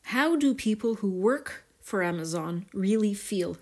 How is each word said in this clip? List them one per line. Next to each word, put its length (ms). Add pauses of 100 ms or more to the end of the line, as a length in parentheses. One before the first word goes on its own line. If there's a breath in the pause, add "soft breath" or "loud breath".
How 340
do 200
people 400
who 160
work 520 (200)
for 180
Amazon 720
really 400
feel? 480